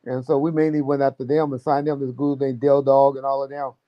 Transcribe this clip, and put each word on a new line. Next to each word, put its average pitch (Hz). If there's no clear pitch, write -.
And 127
so 151
we 160
mainly 156
went 139
after 135
them 147
and 123
signed 143
them, 143
this 131
group 135
named 131
Del 139
Dog 139
and 131
all 139
of 135
them. 139